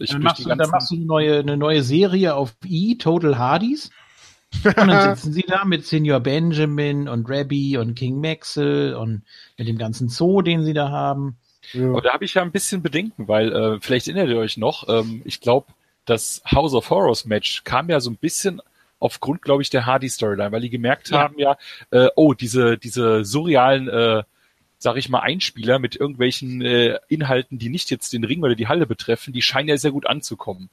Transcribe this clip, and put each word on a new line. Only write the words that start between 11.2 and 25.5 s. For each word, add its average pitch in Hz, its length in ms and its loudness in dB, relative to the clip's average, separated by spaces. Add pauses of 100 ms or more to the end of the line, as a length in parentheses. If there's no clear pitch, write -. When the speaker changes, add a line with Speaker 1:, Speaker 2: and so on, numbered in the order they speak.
Speaker 3:
Ja. 127 180 0
Speaker 1:
Aber 127 120 0
da 170 120 2
habe - 100 -4
ich 185 100 -4
ja 185 80 4
ein 175 80 -4
bisschen 196 320 -2
Bedenken, 165 460 -4
weil, 107 240 4
äh, 110 280 0
vielleicht 123 280 0
erinnert 180 220 0
ihr 117 80 2
euch 110 180 -2
noch, 113 320 -2
ähm, 113 360 0
ich - 160 -12
glaub, 120 280 2 (360)
das - 460 -2
House 143 240 2
of 113 160 0
Horrors 165 360 2
Match 107 360 -2
kam 135 260 -2
ja 160 120 0
so 120 100 -4
ein 110 60 -8
bisschen 170 440 -4 (380)
aufgrund, - 440 -4
glaub 139 180 2
ich, 139 100 -6
der 123 160 0
Hardy-Storyline, 113 640 -2
weil 110 120 -4
die 120 60 -4
gemerkt 120 420 -2
Speaker 2:
Ja. 147 100 4
Speaker 1:
haben 147 180 -2
ja, 139 180 2 (360)
äh, 127 240 8
oh, 156 180 6
diese, 117 420 2
diese 110 480 0
surrealen, 135 640 2
äh, 113 360 2 (540)
sag 120 180 -2
ich 131 120 -6
mal, 123 120 0
Einspieler 123 580 -2